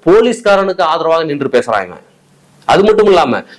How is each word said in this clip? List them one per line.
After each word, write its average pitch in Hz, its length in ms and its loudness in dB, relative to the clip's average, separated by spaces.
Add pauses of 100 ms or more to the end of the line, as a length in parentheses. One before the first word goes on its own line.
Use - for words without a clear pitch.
போலீஸ்காரனுக்கு 196 760 0
ஆதரவாக 165 420 0
நின்று 143 240 -6
பேசுறான் 113 380 -2
இவன். 87 240 -20 (560)
அது 165 180 2
மட்டும் 214 220 2
இல்லாம 147 380 0 (160)